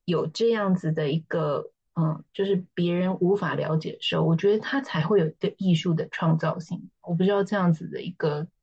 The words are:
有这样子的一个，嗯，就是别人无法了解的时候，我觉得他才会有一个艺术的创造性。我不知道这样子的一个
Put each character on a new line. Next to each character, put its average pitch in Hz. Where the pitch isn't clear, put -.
有 160
这 226
样 202
子 170
的 156
一 160
个， 156
嗯， 160
就 202
是 190
别 175
人 185
无 185
法 170
了 151
解 -
的 -
时 -
候， 165
我 165
觉 196
得 220
他 262
才 165
会 202
有 160
一 156
个 -
艺 185
术 165
的 -
创 160
造 160
性。 -
我 175
不 170
知 190
道 196
这 196
样 180
子 160
的 147
一 170
个 151